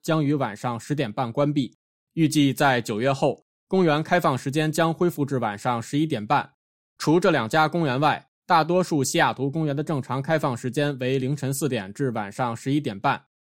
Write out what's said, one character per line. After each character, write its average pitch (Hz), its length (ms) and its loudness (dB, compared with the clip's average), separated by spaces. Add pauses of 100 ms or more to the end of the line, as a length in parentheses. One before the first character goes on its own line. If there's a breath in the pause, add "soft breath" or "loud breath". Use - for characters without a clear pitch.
将 156 240 0
于 143 80 2
晚 120 240 -4
上 120 220 -6
十 - 160 -6
点 135 180 -2
半 123 180 -4
关 143 220 0
闭。 135 180 -2 (420)
预 160 140 2
计 143 240 2
在 131 300 2
九 107 180 -4
月 135 140 2
后， 135 320 -2 (220)
公 190 180 2
园 151 160 2
开 180 180 0
放 165 160 2
时 123 140 -6
间 156 220 0
将 165 200 2
恢 175 160 0
复 147 160 -2
至 135 140 -2
晚 110 180 -2
上 117 240 -2
十 143 200 -4
一 160 80 0
点 117 180 -4
半。 131 240 0 (480)
除 160 220 2
这 190 100 4
两 127 180 2
家 156 200 4
公 165 180 0
园 131 140 0
外， 143 260 2 (220)
大 165 160 6
多 175 200 2
数 151 200 0
西 165 160 0
雅 135 120 4
图 139 200 -4
公 160 160 -2
园 139 80 -2
的 147 80 -2
正 147 180 -2
常 127 180 -4
开 156 200 0
放 135 180 -2
时 127 140 -6
间 143 260 -2
为 131 220 -2
凌 127 160 -2
晨 135 180 -4
四 139 160 -2
点 101 240 -4
至 135 160 -2
晚 107 220 -6
上 120 260 -4
十 - 140 -6
一 151 100 0
点 107 180 -6
半。 135 240 -2 (360)